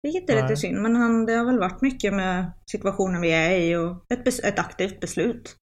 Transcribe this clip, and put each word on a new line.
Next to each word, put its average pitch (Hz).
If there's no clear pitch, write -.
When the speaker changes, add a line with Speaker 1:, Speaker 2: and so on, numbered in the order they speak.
Speaker 1:
Vilket 330
är 247
Speaker 2:
Nej. 131
Speaker 1:
lite 143
synd, 180
men 226
han, 226
det 226
har 233
väl 247
varit 185
mycket 262
med 185
situationen 190
vi 170
är 165
i 170
och 170
ett 247
bes-, 254
ett 202
aktivt 180
beslut -